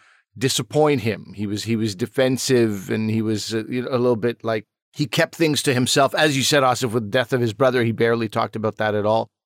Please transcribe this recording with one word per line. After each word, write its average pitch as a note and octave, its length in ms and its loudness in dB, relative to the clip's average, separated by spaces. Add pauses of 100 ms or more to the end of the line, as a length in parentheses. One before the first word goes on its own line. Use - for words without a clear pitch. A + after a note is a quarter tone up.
(360)
disappoint C3+ 680 0
him. G2+ 340 -6
He G#2 100 -4
was, G2+ 180 -4
he A2+ 120 0
was G#2+ 180 -2
defensive A#2 960 0
and A2 200 -2
he A2+ 120 0
was, G#2+ 320 -4
uh, A2+ 140 -4
you B2 140 -4
know, B2+ 80 -8
a C3 80 -2
little B2 180 2
bit A#2 280 -4
like, A2+ 200 -4 (280)
he D3 140 -4
kept E3 280 -2
things D#3 300 0
to C#3+ 100 0
himself. B2+ 400 2
As D#3 220 2
you C3 80 0
said, C#3+ 180 2
Asif, B2 300 0
with A#2 120 0
the G2+ 60 -8
death C3 220 0
of B2+ 80 2
his A#2 120 0
brother, A#2 320 2
he A#2 80 0
barely A#2 360 0
talked - 280 -2
about G#2+ 200 -4
that G#2+ 180 0
at G#2 100 0
all. A2 240 2 (180)